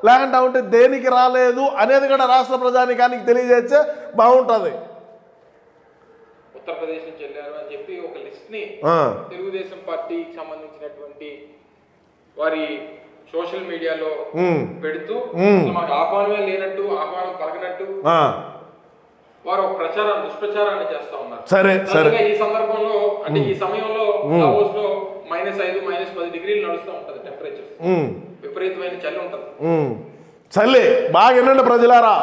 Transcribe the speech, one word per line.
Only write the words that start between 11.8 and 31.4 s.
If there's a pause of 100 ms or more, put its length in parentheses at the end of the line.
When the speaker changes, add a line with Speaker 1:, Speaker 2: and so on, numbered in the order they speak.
Speaker 2:
వారి (500)
సోషల్
మీడియాలో (240)
Speaker 1:
ఉమ్.
Speaker 2:
పెడుతూ
Speaker 1:
ఉమ్.
Speaker 2:
అసలు
మాకు
ఆహ్వానమే
లేనట్టు,
ఆహ్వానం
పలకనట్టు
Speaker 1:
ఆ. (1300)
Speaker 2:
వారు
ఒక
ప్రచారాన్ని,
దుష్ప్రచారాన్ని
చేస్తా
ఉన్నారు.
Speaker 1:
సరే,
సరే.
Speaker 2:
సరిగ్గా
ఈ
సందర్భంలో,
అంటే
ఈ
Speaker 1:
ఉమ్.
Speaker 2:
సమయంలో
Speaker 1:
ఉమ్.
Speaker 2:
దావోస్
లో (200)
మైనస్
ఐదు,
మైనస్
పది
డిగ్రీలు
నడుస్తూ
ఉంటది
టెంపరేచర్.
Speaker 1:
ఉమ్. (340)
Speaker 2:
విపరీతమైన
చలి
ఉంటది.
Speaker 1:
ఉమ్. (640)
చలి
బాగా
వినండి